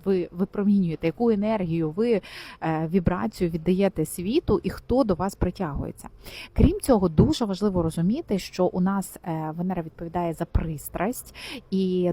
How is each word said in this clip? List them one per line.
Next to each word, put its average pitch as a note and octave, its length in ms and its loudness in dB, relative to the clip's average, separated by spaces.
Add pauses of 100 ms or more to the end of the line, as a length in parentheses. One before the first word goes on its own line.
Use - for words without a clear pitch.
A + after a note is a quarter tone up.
ви F#3 280 0
випромінюєте, F#3+ 720 0
яку A#3 240 2
енергію F#3+ 600 0
ви, G#3 320 2 (380)
е, D#3+ 320 0
вібрацію F#3 580 0
віддаєте F3+ 560 0
світу G#3+ 560 0
і F#3 80 -2
хто B3+ 340 0
до G3 100 2
вас F#3+ 200 -2
притягується. - 720 -4 (440)
Крім D#4 280 4
цього, G3 280 4
дуже A3+ 360 2
важливо F#3+ 380 0
розуміти, F#3 560 0
що - 280 0
у F#3 140 0
нас, F#3+ 440 -2
е, D#3+ 320 -4
Венера F3 260 -2
відповідає E3+ 520 -4
за E3 100 -6
пристрасть E3 920 -4 (360)
і F#3 420 2